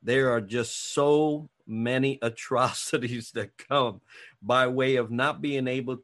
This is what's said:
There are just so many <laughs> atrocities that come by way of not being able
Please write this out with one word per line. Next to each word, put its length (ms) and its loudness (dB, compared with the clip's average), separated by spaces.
There 300 2
are 100 2
just 520 -6
so 560 2
many 540 0
<laughs> 20 -6
atrocities 1120 -2
that 240 -8
come 440 0
by 260 4
way 280 2
of 160 0
not 300 0
being 260 -2
able 360 -4